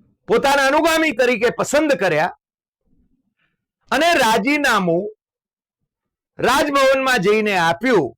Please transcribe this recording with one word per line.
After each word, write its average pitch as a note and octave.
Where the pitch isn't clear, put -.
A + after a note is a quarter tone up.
પોતાના C4+
અનુગામી D#4+
તરીકે A#3+
પસંદ C#4+
કર્યા E3
અને D4
રાજીનામું A3
રાજભવનમાં C4+
જઈને G#3
આપ્યું. E3+